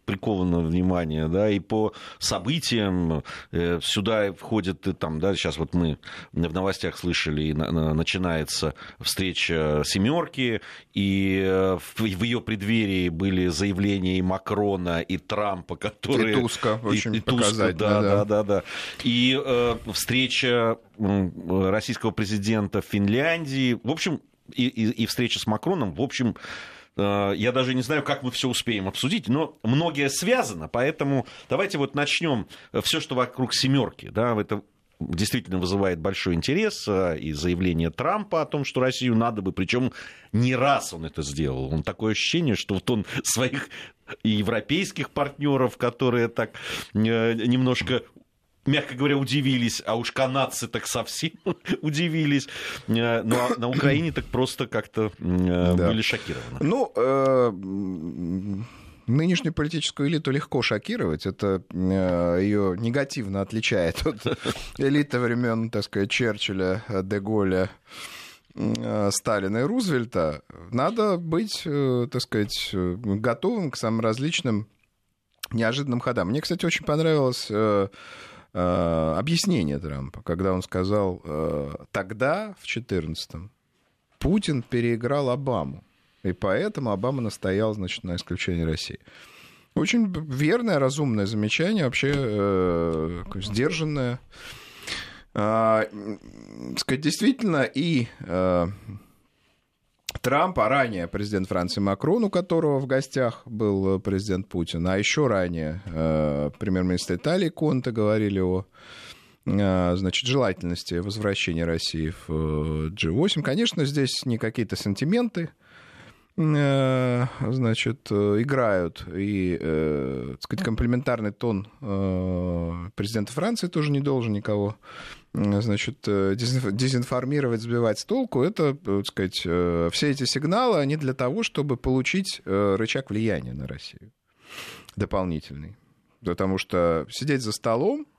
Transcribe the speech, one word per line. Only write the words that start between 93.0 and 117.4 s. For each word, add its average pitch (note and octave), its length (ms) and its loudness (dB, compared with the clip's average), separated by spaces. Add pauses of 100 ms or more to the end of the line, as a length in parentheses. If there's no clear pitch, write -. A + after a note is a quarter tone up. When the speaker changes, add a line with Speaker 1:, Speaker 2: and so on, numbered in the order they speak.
Speaker 2:
сдержанное. B2+ 840 -2 (1160)
А, A2 560 4
м, B1 840 -10
сказать, C3+ 240 0
действительно, F#3+ 640 2
и, C3 440 0 (140)
э, F2+ 460 2 (1500)
Трамп, D3 380 2
а G#2+ 80 4
ранее A#2 400 0
президент G2+ 400 -2
Франции F2+ 320 0
Макрон, C#3+ 440 2
у G3 80 0
которого D#3+ 480 2
в C3+ 80 -4
гостях C3 580 0
был, G2 520 2
э, - 20 0
президент F#2+ 500 0
Путин, E2+ 380 -2
а F#2+ 100 2
еще C3 300 2
ранее, F2 580 0
э, D#2 720 0
премьер-министр F#2 580 0
Италии E3+ 340 0
Конте C3 420 0
говорили G#2 480 2
о, F#2 260 0 (800)
э, F#2 500 4
значит, F#2+ 320 0
желательности F#2 680 0
возвращения G2 720 -2
России D#2+ 480 -2 (140)
в, D#2 600 0
э, - 20 -2
Джи E2 220 -2
восемь. D#3+ 320 0
Конечно, E3 420 0
здесь C#3 400 -2
не A#2 140 0
какие-то A2 360 -2
сантименты, E3+ 760 0 (880)
э, C3+ 880 4 (260)